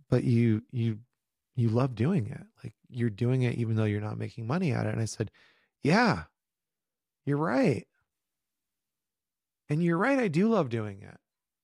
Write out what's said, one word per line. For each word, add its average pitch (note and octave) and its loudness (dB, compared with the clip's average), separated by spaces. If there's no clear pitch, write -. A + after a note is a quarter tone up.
but B2+ 2
you, A#2 4
you, A2+ -4
you A#2 0
love B2 0
doing A#2+ 0
it. - -14
Like, - -14
you're A#2+ -2
doing B2 0
it A#2+ 0
even A2+ -2
though A2 2
you're G#2 0
not A2 -8
making A2 -10
money D#3+ -2
at A2+ 0
it." G#2+ -2
And A2+ -4
I A2 -2
said, - -6
Yeah, D3+ 2
you're C#3+ 0
right. E3+ 0
And D3+ 0
you're E3+ 2
right, C4 2
I A#3 2
do F3 2
love F#3 2
doing G#2+ -6
it. - -20